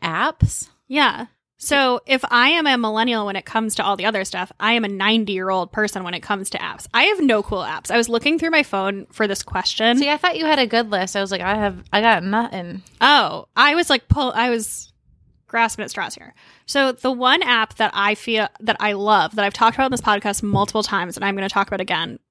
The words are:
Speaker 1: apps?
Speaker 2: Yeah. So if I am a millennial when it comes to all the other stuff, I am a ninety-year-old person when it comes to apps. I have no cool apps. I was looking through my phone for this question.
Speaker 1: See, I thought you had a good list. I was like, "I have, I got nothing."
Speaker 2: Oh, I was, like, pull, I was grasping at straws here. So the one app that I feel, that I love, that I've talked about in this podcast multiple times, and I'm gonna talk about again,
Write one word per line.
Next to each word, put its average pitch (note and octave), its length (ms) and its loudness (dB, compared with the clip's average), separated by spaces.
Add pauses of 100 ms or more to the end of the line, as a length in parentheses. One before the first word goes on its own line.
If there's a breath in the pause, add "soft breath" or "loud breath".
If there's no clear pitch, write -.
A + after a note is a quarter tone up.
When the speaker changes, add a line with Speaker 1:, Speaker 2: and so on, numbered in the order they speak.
Speaker 1:
apps? F#3 640 -2 (180)
Speaker 2:
Yeah. C4 400 0 (300)
So C4 500 2
if C4 240 0
I B3 200 4
am D#4+ 160 2
a C4 100 4
millennial A3 480 0
when G3 120 -4
it F#3 100 -8
comes A3 300 -2
to G#3 80 -2
all G3 120 0
the F3+ 80 -4
other G#3 220 0
stuff, F#3 340 -8
I A3 140 2
am A#3 100 0
a G3+ 40 -4
ninety-year-old F#3+ 840 0
person G3+ 320 -4
when F3 80 -8
it E3+ 80 -6
comes G3 300 -6
to - 80 -6
apps. - 340 -10
I A#3+ 120 4
have F#4+ 180 2
no A3+ 200 4
cool G3+ 200 -6
apps. - 280 -8
I A3 60 2
was A#3 140 2
looking C#4+ 280 0
through E4 120 -2
my D#4 120 4
phone G3 500 -4
for G#3+ 140 -2
this G3 160 -4
question. A3 540 0
Speaker 1:
See, C#4+ 140 2
I D4 80 0
thought F4 180 -2
you D#4+ 80 -4
had D#4 140 4
a B3+ 80 2
good A3+ 240 0
list. F#3+ 260 -2
I G3 60 -2
was F#3+ 100 -6
like, F#3+ 80 -2
"I F#3+ 160 -2
have, G3 340 -2
I G#3 120 2
got A3 200 4
nothing." F#3+ 600 -4 (180)
Speaker 2:
Oh, C4+ 560 4
I D4 200 4
was, F4 120 0
like, C4 200 0
pull, C4 260 2
I A#3+ 160 0
was - 420 -4 (540)
grasping A3+ 380 -2
at - 60 -8
straws - 240 -8
here. - 200 -20 (320 soft breath)
So C4+ 260 2
the B3+ 180 -2
one C4 320 2
app A#3 340 0
that A3 180 0
I G3+ 200 0
feel, G#3+ 340 -2 (120)
that G#3+ 180 -2
I G#3 140 -2
love, G3+ 440 2
that G#3 100 0
I've G3+ 80 -4
talked A#3 240 2
about C4+ 80 2
in C4 60 -2
this A#3 100 -4
podcast G3+ 400 0
multiple G#3 400 0
times, F3+ 340 -4
and - 80 -6
I'm G3 100 -2
gonna G3 140 -4
talk G3 200 0
about F#3+ 120 -4
again, E3 380 -6 (120)